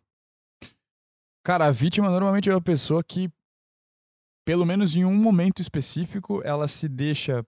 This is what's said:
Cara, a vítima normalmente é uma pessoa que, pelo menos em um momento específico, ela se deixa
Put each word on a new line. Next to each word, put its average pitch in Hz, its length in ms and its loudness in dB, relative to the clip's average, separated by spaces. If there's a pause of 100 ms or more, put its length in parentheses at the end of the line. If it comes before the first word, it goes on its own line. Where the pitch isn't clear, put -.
(1400)
Cara, 175 220 2
a 147 40 4
vítima 175 400 0
normalmente 196 400 2
é 190 40 4
uma 185 60 2
pessoa 165 420 0
que, 180 280 -6 (1160)
pelo 175 200 2
menos 180 300 2
em 180 80 4
um 185 100 2
momento 196 480 4
específico, 175 840 -6
ela 147 240 -2
se 151 200 -4
deixa 135 600 -4